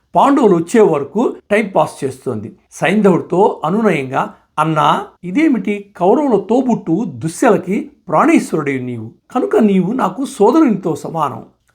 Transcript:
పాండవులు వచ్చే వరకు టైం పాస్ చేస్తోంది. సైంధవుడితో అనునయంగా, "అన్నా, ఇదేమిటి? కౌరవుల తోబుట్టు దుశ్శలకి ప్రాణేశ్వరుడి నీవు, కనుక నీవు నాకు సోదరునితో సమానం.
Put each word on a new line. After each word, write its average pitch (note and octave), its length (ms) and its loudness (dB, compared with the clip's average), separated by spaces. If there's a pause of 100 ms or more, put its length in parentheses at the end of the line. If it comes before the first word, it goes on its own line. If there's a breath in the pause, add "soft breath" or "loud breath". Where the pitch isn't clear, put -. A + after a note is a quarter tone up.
(160)
పాండవులు A#3 400 4
వచ్చే E3+ 260 2
వరకు E3+ 540 0 (160)
టైం G#3+ 240 0
పాస్ - 300 -2
చేస్తోంది. A2 500 -8 (160)
సైంధవుడితో F3+ 920 2
అనునయంగా, E3+ 680 -2 (260 loud breath)
"అన్నా, D#3 440 0 (200)
ఇదేమిటి? G3+ 600 0 (120)
కౌరవుల A#3 520 2
తోబుట్టు A3+ 560 0
దుశ్శలకి E3+ 840 -2 (160)
ప్రాణేశ్వరుడి D#3+ 720 0
నీవు, A#2+ 320 -8 (200)
కనుక G4+ 260 -2
నీవు G3 360 2
నాకు B3+ 320 -4
సోదరునితో A3 720 0
సమానం. C#3+ 480 -6 (320)